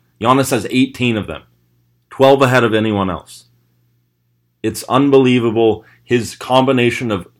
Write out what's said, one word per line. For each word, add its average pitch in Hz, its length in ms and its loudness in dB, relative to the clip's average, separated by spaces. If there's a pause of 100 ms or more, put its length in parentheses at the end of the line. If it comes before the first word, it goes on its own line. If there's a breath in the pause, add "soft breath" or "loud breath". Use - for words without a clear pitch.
(200)
Giannis 127 320 0
has 110 180 -4
eighteen 127 460 -2
of 98 120 -6
them, 78 160 -14 (640)
twelve 135 320 4
ahead 123 240 4
of 107 80 -2
anyone 107 360 -2
else. - 360 -14 (1160)
It's 110 220 -6
unbelievable. 123 1000 2 (180 loud breath)
His 117 320 -4
combination 127 760 0
of 95 180 -8 (100)